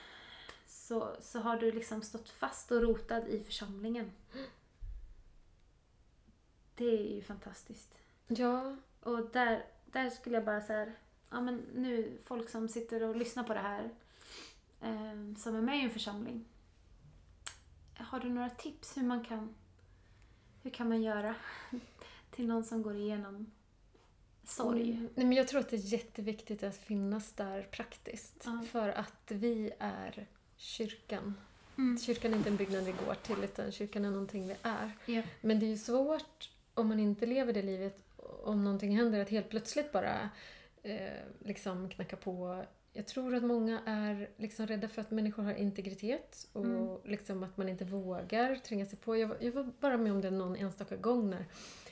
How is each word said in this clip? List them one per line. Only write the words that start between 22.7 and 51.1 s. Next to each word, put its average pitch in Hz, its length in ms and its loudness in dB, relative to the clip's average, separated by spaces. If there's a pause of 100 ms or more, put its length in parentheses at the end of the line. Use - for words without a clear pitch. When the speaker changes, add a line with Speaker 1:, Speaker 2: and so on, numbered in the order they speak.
Speaker 1:
går 214 140 -2
igenom 208 560 -2 (920)
sorg? 233 480 2
Speaker 2:
Mm. 226 240 -2
Nej, 254 100 4
men 254 120 8
jag 262 100 8
tror 269 120 2
att 269 100 0
det 233 60 0
är 196 180 0
jätteviktigt 214 720 -4
att 196 140 -4
finnas 208 560 0
där 196 380 -2
praktiskt. - 760 -10
Speaker 1:
Ja. 233 260 -2
Speaker 2:
För 220 180 2
att - 420 -4
vi 220 480 2
är 196 480 -4 (300)
kyrkan. - 760 -4 (440)
Speaker 1:
Mm. 247 200 6
Speaker 2:
Kyrkan 233 360 2
är 214 40 6
inte 208 120 4
en 208 60 6
byggnad 190 280 2
vi 185 80 0 (140)
går 196 100 2
till, 196 280 -2
utan 202 280 -2
kyrkan 208 340 -2
är 202 60 2
någonting 196 360 -2
vi 196 160 -4
är. 214 280 -2 (140)
Speaker 1:
Ja. 226 180 0 (180)
Speaker 2:
Men 220 180 6
det 220 60 4
är 220 40 2
ju 214 80 0
svårt 269 720 2 (240)
om 226 140 4
man 214 120 4
inte 208 260 4
lever 240 280 4
det 208 80 2
livet, 196 360 -2 (460)
om 208 200 4
någonting 202 340 4
händer, 226 220 6
att 202 100 0
helt 208 200 2
plötsligt 285 420 0
bara, 208 380 2 (540)
eh, 202 280 -6 (280)
liksom 190 500 -4
knacka 185 260 -6
på. 180 480 -4 (300)
Jag 208 140 -8
tror 254 280 0
att 240 80 2
många 226 420 4
är 208 520 0
liksom 220 300 -4
rädda 214 200 0
för 220 140 -4
att 208 100 -6
människor 214 320 2
har 202 100 2
integritet 202 1000 -2
och - 120 -2
Speaker 1:
Mm. 208 400 0
Speaker 2:
liksom 202 380 -2
att 185 140 -6
man 190 120 0
inte 185 160 -2
vågar 196 720 2
tränga 208 300 -2
sig 196 140 -10
på. 226 180 2
Jag 220 100 4
var, 220 140 -4
jag 233 100 2
var 262 280 -2
bara 269 180 4
med 226 140 4
om 196 100 4
det 190 100 0
någon 185 240 0
enstaka 190 400 -4
gång 214 340 4